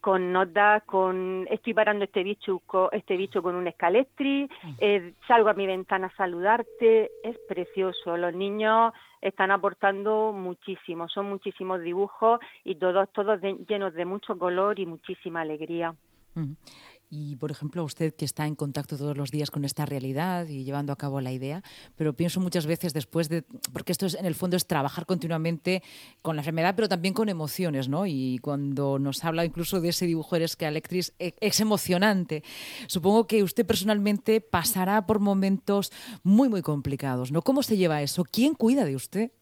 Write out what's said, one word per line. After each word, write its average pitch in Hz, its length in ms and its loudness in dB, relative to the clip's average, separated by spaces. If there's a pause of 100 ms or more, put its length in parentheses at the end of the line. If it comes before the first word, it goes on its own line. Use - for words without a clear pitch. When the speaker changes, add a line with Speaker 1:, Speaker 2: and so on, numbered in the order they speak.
Speaker 1:
con 185 300 2
notas, 202 520 4
con 185 680 0
"estoy 220 240 -4
parando 208 300 2
este 190 180 -2
bicho 190 440 -4
co-, 190 260 2
este 190 260 -2
bicho 190 240 -2
con 180 140 -2
un 180 120 -4
escalestri", 269 760 0
Speaker 2:
Ujú. 165 360 -12
Speaker 1:
eh, 196 340 0 (120)
"salgo 226 240 6
a 208 40 4
mi 196 120 0
ventana 185 420 -2
a - 100 -12
saludarte". 220 920 2 (120)
Es 233 140 -8 (100)
precioso, 180 680 -4
los 175 160 -2
niños 214 600 2 (280)
están 196 300 0
aportando 202 840 0
muchísimo, 180 760 -8
son 202 200 -6
muchísimos 185 520 -6
dibujos 196 580 2 (240)
y 185 120 -4
todos, 185 360 2
todos 202 300 0
de-, 196 160 -4 (100)
llenos 196 280 -2
de 175 100 -4
mucho 196 320 -6
color 190 420 0
y 190 60 -4
muchísima 170 560 -8
alegría. 160 540 -6 (400)
Speaker 2:
Ujú. 151 200 -6 (540)
Y, 147 280 -10
por 143 140 -6
ejemplo, 151 340 -6
usted 156 280 -4
que - 120 -6
está 151 220 -4
en 151 80 -4
contacto 143 420 -6
todos 143 180 -4
los 139 160 -6
días 147 180 -4
con 143 140 -4
esta 143 220 -4
realidad 143 640 -4
y 135 180 -8
llevando 143 260 -4
a 143 60 -4
cabo 139 240 -4
la 131 100 -4
idea, 135 300 -6 (340)
pero 156 160 0
pienso 170 300 0
muchas 175 260 0
veces 165 260 -2
después 156 360 -2
de, 165 160 -2 (260)
porque 170 220 -6
esto 190 140 -2
es, 165 80 -2
en 190 100 -6
el 160 100 0
fondo, 180 220 0
es - 100 -2
trabajar 151 380 -2
continuamente 170 800 -2 (380)
con 160 140 -2
la 147 60 -2
enfermedad, 165 340 0
pero 214 140 0
también 185 240 0
con 220 160 0
emociones, 151 580 -2
¿no? 170 200 0
Y 131 320 -2
cuando 139 600 -2
nos 139 240 -2
habla 165 220 0
incluso 170 340 -2
de 170 80 0
ese 175 180 0
dibujo 165 300 0
del 165 140 2
Scalextric, 160 680 -4
e-, 175 220 -6
es 208 220 2
emocionante. 185 800 2 (440)
Supongo 196 380 4
que 214 160 4
usted 190 240 2
personalmente 208 760 2
pasará 185 640 2
por 214 160 2
momentos 196 720 2 (320)
muy, 226 240 8
muy 196 120 0
complicados, 135 720 -2
¿no? 165 100 2
¿Cómo 269 220 2
se 214 140 2
lleva 160 240 2
eso? 160 280 -2
¿Quién 277 240 2
cuida 240 300 4
de 139 140 0
usted? 214 340 -4 (100)